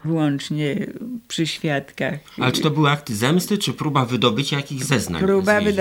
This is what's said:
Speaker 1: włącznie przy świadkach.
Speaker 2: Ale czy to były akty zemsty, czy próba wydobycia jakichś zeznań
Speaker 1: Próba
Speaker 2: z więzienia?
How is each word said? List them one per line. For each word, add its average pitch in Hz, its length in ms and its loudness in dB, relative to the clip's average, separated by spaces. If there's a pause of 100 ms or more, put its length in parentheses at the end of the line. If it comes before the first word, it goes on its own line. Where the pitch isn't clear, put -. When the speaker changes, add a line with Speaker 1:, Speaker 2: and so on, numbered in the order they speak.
Speaker 1:
włącznie 151 680 0 (520)
przy 165 200 -2
świadkach. 143 720 -4 (200)
Speaker 2:
Ale 127 120 2
czy 131 100 -2
to 160 100 2
były 147 180 4
akty 143 260 -2
zemsty, 170 420 2
czy 170 160 -4
próba 135 320 0
wydobycia 123 520 0
jakichś 139 260 -6
zeznań 160 380 0
Speaker 1:
Próba 190 300 2
Speaker 2:
z 208 40 4
więzienia? 208 260 2